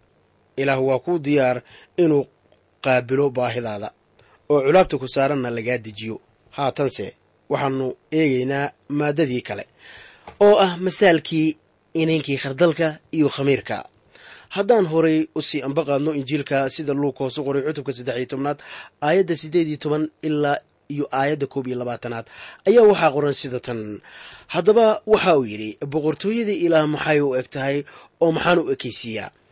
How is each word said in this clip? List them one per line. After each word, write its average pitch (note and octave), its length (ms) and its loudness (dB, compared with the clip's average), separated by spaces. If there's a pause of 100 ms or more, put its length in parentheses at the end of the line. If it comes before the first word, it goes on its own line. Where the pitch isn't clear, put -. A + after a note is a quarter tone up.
(580)
Ilaah C#3 200 0
waa C3 200 0
kuu F3 200 -4
diyaar C3+ 400 0 (360)
inuu D3+ 300 2 (580)
qaabilo C3 480 0
baahidaada, A#2 580 -6 (640)
oo D3 120 4
culaabta D#3+ 360 4
ku B2+ 100 -8
saaranna C3+ 420 -2
lagaa A#2 280 -4
dejiyo. A2 380 -12 (360)
Haatanse C3 540 -4 (440)
waxaannu C3+ 360 -2 (260)
eegaynaa C#3 540 0 (220)
maaddadii D3 540 -2
kale, G2+ 220 -10 (760)
oo G#3 180 8
ah F#3 200 2
masaalkii E3 680 2 (460)
inaynkii D#3+ 440 0
khardalka D#3 500 0 (240)
iyo D3+ 160 2
khamiirka. C3 480 -2 (720)
Haddaan G3+ 380 4
horay D#3+ 320 4 (100)
u - 140 -6
sii C#3+ 200 -4
ambaqaadno C#3+ 520 -2
Injiilka C#3 560 -2
sida C#3+ 240 -6
Luukas C#3 440 -4
u D3 60 -6
qoray C#3 180 -2
cutubka C#3+ 300 -6
saddex B2 240 -8
iyo B2+ 100 -4
tobnaad, C#3 320 -4 (440)
aayadda E3+ 340 2
siddeed D#3+ 320 -2
iyo D3+ 80 -6
toban D3+ 280 -2 (180)
ilaa D3 340 0 (320)
iyo D3 200 -6
aayadda C#3 380 -2
koob C3+ 200 -8
iyo B2+ 120 -6
labaatanaad, A#2+ 480 -8 (400)
ayaa A3+ 180 8
waxaa E3+ 260 6
qoran C#3+ 220 0
sida B2+ 280 -6
tan. A#2 200 -8 (680)
Haddaba G#3 400 4 (180)
waxa F#3 320 4
uu C3+ 80 4
yidhi, G#2+ 260 -8 (100)
"Boqortooyada D#3+ 720 -2
Ilaah E3 340 2
maxay D3+ 340 0
u C#3 160 0
eg B2+ 120 -4
tahay C#3 280 -4 (440)
oo E3+ 120 4
maxaan E3+ 260 2
u D3 140 0
ekaysiiyaa? A2 580 -8 (220)